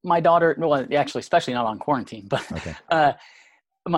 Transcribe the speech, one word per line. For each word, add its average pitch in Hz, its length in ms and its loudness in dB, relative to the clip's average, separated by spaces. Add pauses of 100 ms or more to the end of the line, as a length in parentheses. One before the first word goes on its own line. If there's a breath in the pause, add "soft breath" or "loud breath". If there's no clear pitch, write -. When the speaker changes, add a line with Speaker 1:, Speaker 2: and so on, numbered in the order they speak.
Speaker 1:
my 175 160 0
daughter, 165 380 4
well, 147 360 0
actually, 143 260 0
especially 165 340 0
not 120 120 -2
on 107 140 -6
quarantine, 113 480 -6
<laughs> - 20 -20
but, - 220 -4
Speaker 2:
Okay. 160 240 -10 (160)
Speaker 1:
uh, 151 220 4 (720 loud breath)
m-, 170 100 0